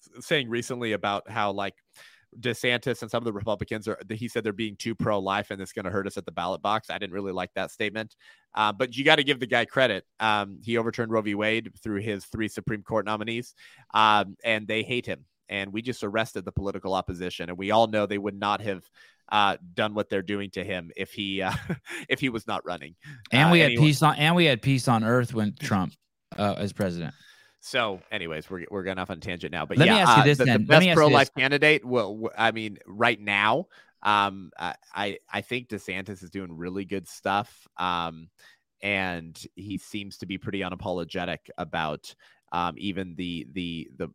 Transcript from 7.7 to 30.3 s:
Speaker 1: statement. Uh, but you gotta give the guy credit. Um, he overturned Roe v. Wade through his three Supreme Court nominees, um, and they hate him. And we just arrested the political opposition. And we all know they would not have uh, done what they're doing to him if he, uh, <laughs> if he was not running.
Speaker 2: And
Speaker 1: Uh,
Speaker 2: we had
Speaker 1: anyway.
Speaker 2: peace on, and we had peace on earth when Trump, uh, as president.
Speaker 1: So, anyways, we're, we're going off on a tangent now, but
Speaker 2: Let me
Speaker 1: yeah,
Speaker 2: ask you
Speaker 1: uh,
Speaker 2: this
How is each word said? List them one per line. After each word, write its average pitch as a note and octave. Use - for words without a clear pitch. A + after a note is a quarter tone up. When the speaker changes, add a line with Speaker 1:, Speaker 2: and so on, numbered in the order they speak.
Speaker 1:
statement. A2
Uh, G#2+
but A#2+
you C#3
gotta D3+
give C3+
the B2
guy A#2
credit. A2
Um, G#2
he A#2
overturned A2+
Roe A2+
v. G#2
Wade A2
through G2+
his G#2
three A2
Supreme G#2+
Court G#2+
nominees, A2
um, G#2+
and G#2+
they A2
hate A#2+
him. D#2
And G2
we A2
just A#2+
arrested G#2+
the F#2+
political G2
opposition. F2+
And F2+
we G2
all A2
know G#2+
they G2+
would G2
not G2+
have G2
uh, G2+
done G#2+
what G#2
they're G2
doing G2+
to F#2
him F2+
if F#2+
he, F#2+
uh, F#2
<laughs> -
if C3
he C3+
was A2+
not G2+
running. E2
Speaker 2:
And D3
Speaker 1:
Uh, -
Speaker 2:
we E3+
had C#3+
Speaker 1:
anyway. A#2+
Speaker 2:
peace C#3+
on, D3+
and D#3
we F3
had C3
peace C3+
on A2+
earth A#2+
when G#2
Trump, G2
uh, G2+
as F#2+
president. E2+
Speaker 1:
So, G#2+
anyways, E2
we're, F2+
we're F#2+
going F#2
off F#2
on F2
a -
tangent E2
now, D#2+
but G2
Speaker 2:
Let C#3+
me A2+
Speaker 1:
yeah, G3+
Speaker 2:
ask A#2+
you A2
Speaker 1:
uh, -
Speaker 2:
this C#3+